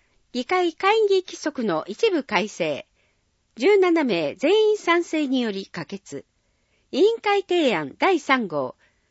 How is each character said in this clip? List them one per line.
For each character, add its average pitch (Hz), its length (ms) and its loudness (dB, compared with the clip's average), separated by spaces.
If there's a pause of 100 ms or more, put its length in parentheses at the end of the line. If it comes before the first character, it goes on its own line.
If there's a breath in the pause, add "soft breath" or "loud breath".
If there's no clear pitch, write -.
(340)
議 247 100 -4
会 359 300 -2
会 415 340 2
議 381 160 2
規 - 140 -18
則 285 260 -6
の 165 240 -2
一 427 220 0
部 339 140 0
改 - 260 -2
正。 151 380 -6 (680)
十 370 220 4
七 339 260 4
名 170 320 -2
全 427 360 2
員 427 60 0
賛 339 260 2
成 311 240 -4
に 254 120 0
よ 233 120 -2
り 196 200 -8
可 - 120 -10
決。 - 420 -14 (680)
委 240 100 -2
員 440 180 2
会 403 240 0
提 302 320 0
案 151 240 -6
第 339 200 2
三 254 280 0
号。 143 280 -6 (360)